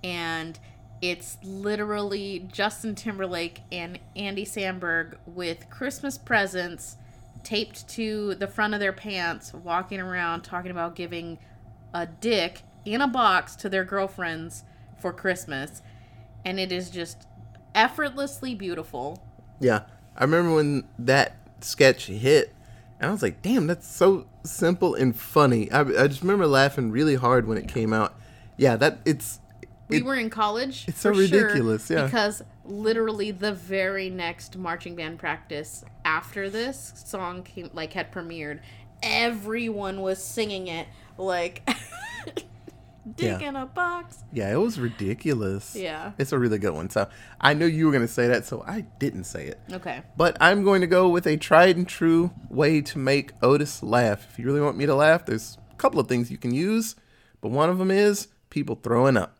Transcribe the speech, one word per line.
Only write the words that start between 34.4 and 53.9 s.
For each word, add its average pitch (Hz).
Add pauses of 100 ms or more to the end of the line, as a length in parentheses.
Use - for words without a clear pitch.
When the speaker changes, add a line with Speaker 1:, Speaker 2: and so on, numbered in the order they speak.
Speaker 1:
marching 175
band 165
practice 156 (200)
after 165
this 233
song 180
came, 175
like, 160
had 180
premiered, 165 (440)
everyone 220
was 190
singing 202
it, 165 (320)
like, 180
<laughs> 831 (800)
"Dick 92
Speaker 2:
Yeah. 294
Speaker 1:
in 269
a 262
box." 349 (100)
Speaker 2:
Yeah, 104
it 117
was 214
ridiculous. 107
Speaker 1:
Yeah. 170
Speaker 2:
It's 135
a 139
really 113
good 95
one. 82
So 101 (320)
I 143
knew 156
you 160
were 156
gonna 120
say 120
that, 120
so -
I 208 (180)
didn't 95
say -
it. - (120)
Speaker 1:
Okay. 170 (160)
Speaker 2:
But 165
I'm 196
going 190
to 180
go 185
with 175
a 151
tried 170
and 180
true 165 (180)
way 151
to -
make 139 (100)
Otis 143
laugh. 113